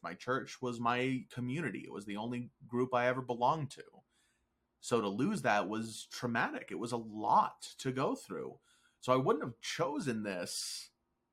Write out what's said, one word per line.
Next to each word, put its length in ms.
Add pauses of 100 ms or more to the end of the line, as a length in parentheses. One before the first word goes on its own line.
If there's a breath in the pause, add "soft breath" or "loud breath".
My 120
church 480
was 180
my 520
community. 520
It 80
was 140
the 100
only 340 (160)
group 280
I 120
ever 140
belonged 520
to. 100 (1000)
So 200
to 80
lose 340
that 260
was 420
traumatic. 600
It 80
was 140
a 40
lot 720 (100)
to 140
go 220
through. 440 (420 soft breath)
So 120
I 40
wouldn't 280
have 160
chosen 640
this 680 (420)